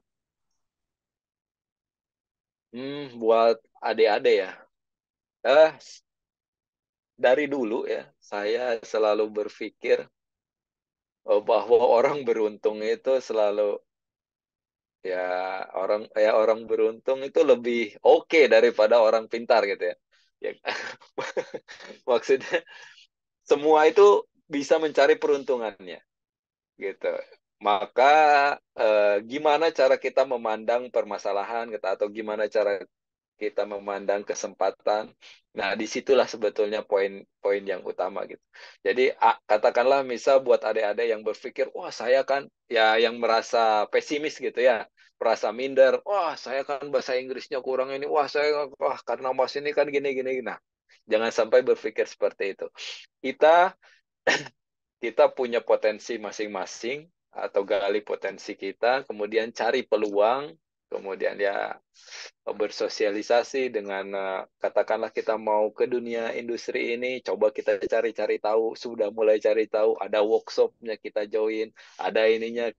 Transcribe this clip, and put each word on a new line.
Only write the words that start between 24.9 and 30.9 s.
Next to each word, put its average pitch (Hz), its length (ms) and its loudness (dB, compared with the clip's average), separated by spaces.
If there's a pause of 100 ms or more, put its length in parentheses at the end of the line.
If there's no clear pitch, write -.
peruntungannya 120 800 -4 (800)
gitu. 95 340 -6 (500)
Maka, 104 520 2 (600)
eh, 104 480 2
gimana 151 480 0
cara 135 240 4
kita 131 320 0
memandang 117 640 -4